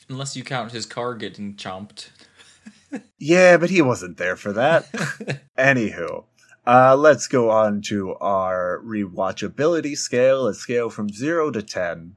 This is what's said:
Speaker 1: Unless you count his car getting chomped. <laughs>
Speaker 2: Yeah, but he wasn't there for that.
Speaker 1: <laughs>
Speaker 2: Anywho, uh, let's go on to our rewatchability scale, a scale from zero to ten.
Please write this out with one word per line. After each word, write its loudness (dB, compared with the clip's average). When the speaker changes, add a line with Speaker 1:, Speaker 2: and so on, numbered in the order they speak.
Speaker 1:
Unless -10
you -12
count -8
his -8
car -8
getting -12
chomped. -14
<laughs> -20
Speaker 2:
Yeah, 6
but 2
he 2
wasn't 0
there -4
for -8
that. 2
Speaker 1:
<laughs> -10
Speaker 2:
Anywho, 0
uh, 8
let's 4
go 2
on 2
to -4
our -2
rewatchability -4
scale, 2
a -2
scale -4
from -8
zero -4
to -6
ten. -8